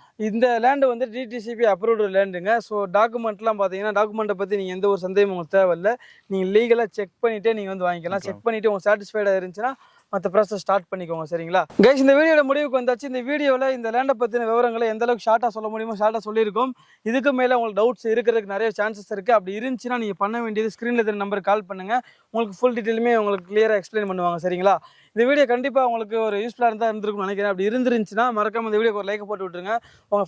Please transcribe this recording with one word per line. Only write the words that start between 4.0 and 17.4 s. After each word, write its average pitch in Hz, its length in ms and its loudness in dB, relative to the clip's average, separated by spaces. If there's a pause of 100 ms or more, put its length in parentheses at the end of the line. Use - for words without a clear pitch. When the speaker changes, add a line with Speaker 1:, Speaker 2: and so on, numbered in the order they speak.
Speaker 1:
டாக்குமெண்ட்டை 214 240 -4
பத்தி 196 260 -4
நீங்க 185 160 -6
எந்த 190 140 -2
ஒரு 196 100 2
சந்தேகமும் 190 400 0
உங்களுக்கு 175 200 -2
தேவையில்ல. 185 360 2 (320)
நீங்க 190 340 0
லீகலா 233 300 2
செக் 196 200 -8 (120)
பண்ணிட்டே 226 320 0
நீங்க 196 220 -6
வந்து 185 100 -4
வாங்கிக்கலாம். 175 280 -4
Speaker 2:
ஓகே. 202 40 -4
Speaker 1:
செக் 196 260 -10
பண்ணிட்டு 220 280 0
உங்களுக்கு 202 200 0
சாட்டிஸ்ஃபைடா 202 500 0
இருந்துச்சுன்னா, 190 300 -6 (420)
மத்த 196 200 -4
ப்ராசஸ் 208 300 2
ஸ்டார்ட் 196 280 0
பண்ணிக்கோங்க, 165 400 -6
சரிங்களா? 170 300 0 (240)
கைஸ், 269 180 6
இந்த 269 160 8
வீடியோட 311 300 6
முடிவுக்கு 277 300 0
வந்தாச்சு. 247 320 -2
இந்த 254 80 -4 (100)
வீடியோல 277 360 2 (120)
இந்த 233 180 -6
லேண்டை 269 260 2
பத்தின 240 300 -2
விவரங்களை 233 420 2
எந்த 220 120 -4
அளவுக்கு 240 220 -2
ஷார்ட்டா 226 280 2
சொல்ல 214 180 -8
முடியுமோ 220 280 -6
ஷார்ட்டா 220 260 0
சொல்லியிருக்கோம். 220 440 0 (380)
இதுக்கு 262 300 2
மேல 254 180 4